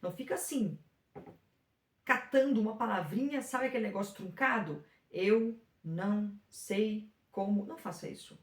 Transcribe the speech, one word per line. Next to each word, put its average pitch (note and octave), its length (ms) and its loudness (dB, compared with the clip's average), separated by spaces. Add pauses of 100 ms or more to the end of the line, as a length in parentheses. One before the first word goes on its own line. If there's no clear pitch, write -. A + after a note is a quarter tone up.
Não F3+ 120 -6
fica C#4 220 -4
assim, B3 440 0 (1300)
catando C4+ 560 4
uma A3 160 0
palavrinha, A3+ 680 0
sabe C4 240 0
aquele A#3+ 200 0
negócio G3 280 -2
truncado? F#3 680 -2 (280)
Eu A3+ 500 4 (240)
não G3+ 500 -2 (140)
sei G#3+ 640 -2 (180)
como, G3+ 360 0
não D#4+ 100 -10
faça - 320 -10
isso. - 340 -14